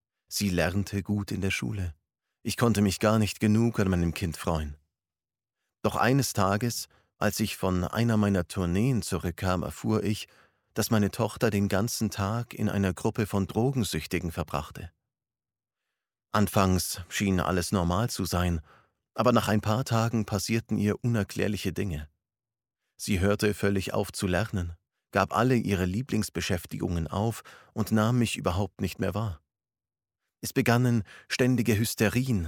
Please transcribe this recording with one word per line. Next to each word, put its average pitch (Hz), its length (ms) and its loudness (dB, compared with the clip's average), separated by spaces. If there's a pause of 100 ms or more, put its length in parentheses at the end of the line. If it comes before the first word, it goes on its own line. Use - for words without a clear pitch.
(320)
Sie 101 180 0
lernte 90 520 0
gut 101 300 -2
in 95 100 -4
der 95 80 0
Schule. 101 460 -4 (480)
Ich 113 120 -4
konnte 104 280 4
mich 95 160 2
gar 110 180 4
nicht 107 220 0
genug 113 400 4
an 95 100 2
meinem 85 240 2
Kind 82 240 -4
freuen. 76 400 -2 (1040)
Doch - 140 0
eines 127 380 2
Tages, 104 540 0 (300)
als - 220 0
ich - 180 -2
von 92 260 0
einer 117 320 0
meiner 101 320 2
Tourneen 98 540 0
zurückkam, 92 600 -2
erfuhr 107 400 -2
ich, 107 240 -4 (480)
dass - 160 0
meine 104 180 4
Tochter 113 400 -2
den 101 180 0
ganzen 104 440 -2
Tag 110 420 -4
in 110 160 -2
einer 95 240 0
Gruppe 110 320 -2
von 98 220 -2
Drogensüchtigen 95 840 -2
verbrachte. 80 600 -6 (1400)
Anfangs 95 800 2
schien 95 300 2
alles 87 320 -2
normal 92 400 0
zu - 140 -4
sein, 87 360 0 (540)
aber 120 160 4
nach 117 160 4
ein 104 140 2
paar 110 220 0
Tagen 113 440 0
passierten 110 500 -2
ihr 104 260 0
unerklärliche 101 720 -2
Dinge. 82 340 -4 (920)
Sie 101 220 -2
hörte 101 360 2
völlig 101 400 -2
auf 104 160 -2
zu - 160 -4
lernen, 87 460 -2 (380)
gab 98 240 0
alle 127 200 4
ihre 98 300 0
Lieblingsbeschäftigungen 95 1200 -4
auf 107 340 -2 (320)
und 110 180 -2
nahm 110 280 2
mich 113 180 0
überhaupt 95 420 -2
nicht 95 200 -4
mehr 95 160 -2
wahr. 104 260 -4 (1000)
Es - 120 -10
begannen 120 500 2 (240)
ständige 120 500 2
Hysterien, 113 720 0